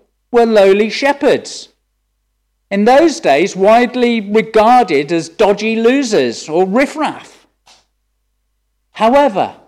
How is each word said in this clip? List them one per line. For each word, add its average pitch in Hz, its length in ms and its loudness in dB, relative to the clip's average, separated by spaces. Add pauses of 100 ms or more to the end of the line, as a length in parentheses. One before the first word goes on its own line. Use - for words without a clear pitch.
(300)
were 233 160 2
lowly 208 440 2
shepherds, - 760 -4 (1000)
in 202 140 -2
those 277 360 2
days 170 360 0
widely 240 640 0
regarded 208 920 0
as 165 160 -2
dodgy 214 480 -2
losers 226 720 -2
or 170 180 0
riffraff. 262 800 -6 (1500)
However, 214 640 0 (120)